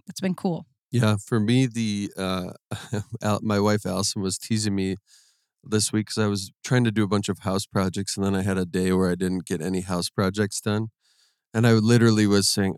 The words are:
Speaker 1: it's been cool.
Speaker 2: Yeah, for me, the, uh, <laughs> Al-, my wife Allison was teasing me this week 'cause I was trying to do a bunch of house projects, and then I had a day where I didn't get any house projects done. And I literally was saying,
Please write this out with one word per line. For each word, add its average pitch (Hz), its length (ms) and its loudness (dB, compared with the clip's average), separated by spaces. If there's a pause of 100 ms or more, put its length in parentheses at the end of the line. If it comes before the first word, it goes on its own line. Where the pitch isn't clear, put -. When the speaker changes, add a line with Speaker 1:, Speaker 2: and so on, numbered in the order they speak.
Speaker 1:
it's - 120 -12
been 185 140 -2
cool. 175 300 -4 (260)
Speaker 2:
Yeah, 110 320 2
for 120 160 -2
me, 120 280 4
the, 107 500 -4
uh, 92 360 -4 (340)
<laughs> - 360 -8
Al-, 104 200 0
my 104 180 0
wife 104 260 2
Allison 95 360 -4
was 95 160 -4
teasing 107 360 -2
me 95 220 -2 (680)
this 107 300 -2
week 107 160 -2
'cause - 100 -6
I 107 100 0
was 101 220 -4 (140)
trying 127 200 2
to 113 60 2
do 104 140 0
a 95 40 -2
bunch 101 200 -2
of 95 120 -4
house 95 260 -2
projects, 95 500 -4
and 98 100 -2
then 98 80 2
I 95 80 0
had 98 160 0
a 92 80 0
day 92 260 0
where 92 180 2
I 87 60 0
didn't 92 300 -2
get 87 140 -4
any 90 220 -2
house 90 280 -4
projects 101 500 -2
done. 110 280 -2 (680)
And 113 120 4
I 117 80 8
literally 110 520 6
was 101 220 4
saying, 98 300 0